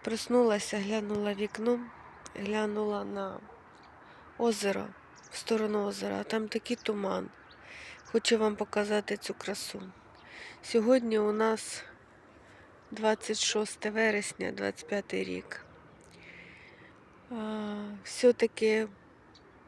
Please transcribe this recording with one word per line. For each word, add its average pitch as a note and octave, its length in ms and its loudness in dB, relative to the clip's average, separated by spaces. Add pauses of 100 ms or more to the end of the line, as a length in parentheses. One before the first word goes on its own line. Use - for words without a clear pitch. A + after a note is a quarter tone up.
Проснулася, A3+ 720 2
глянула G#3 560 0
в - 20 -2
вікно, A3 440 0 (560)
глянула G#3 680 -2
на G3 360 -6 (1000)
озеро, G3+ 500 2 (440)
в - 60 -10
сторону G#3+ 480 0
озера, G3 340 -2
а G#3 40 -4
там A3 240 -2
такий A3+ 280 -4
туман. F#3+ 540 -2 (760)
Хочу A3+ 320 2
вам G#3+ 180 2
показати G#3 640 0
цю - 160 -8
красу. - 480 -6 (800)
Сьогодні A#3 580 4
у G#3+ 120 4
нас A3 520 0 (1080)
двадцять G#3+ 480 0
шосте - 500 0
вересня, G#3 600 0
двадцять G3 360 -4
п'ятий G3+ 360 -2
рік. - 420 -8 (1700)
А, G#3+ 440 -4 (280)
все-таки A3 840 4 (800)